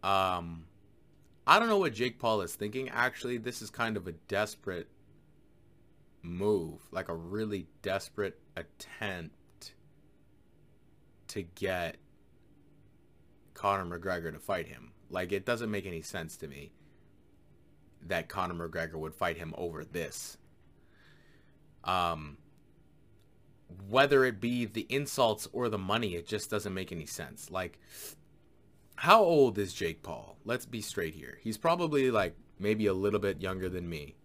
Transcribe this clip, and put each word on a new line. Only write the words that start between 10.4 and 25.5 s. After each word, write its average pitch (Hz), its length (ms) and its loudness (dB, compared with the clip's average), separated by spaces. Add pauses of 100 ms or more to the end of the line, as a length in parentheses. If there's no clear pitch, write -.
to 104 120 -6
get 90 560 -4 (1600)
Conor 92 460 0
McGregor 85 320 -4
to 80 80 -12
fight 90 280 -2
him. 60 240 -18 (180)
Like, 90 240 -4
it 98 120 -2
doesn't 117 260 -2
make 101 140 -4
any 85 160 -8
sense 82 360 -8
to 80 100 -12
me 71 240 -14 (1300)
that 82 280 -2
Conor 87 400 -4
McGregor 82 260 -4
would 78 180 -6
fight 87 240 -2
him 82 200 -8
over 82 260 -6
this. - 540 -8 (1500)
Um, 85 540 0 (1500)
whether 135 360 8
it 113 140 0
be 120 260 2
the 107 240 -6
insults 120 640 2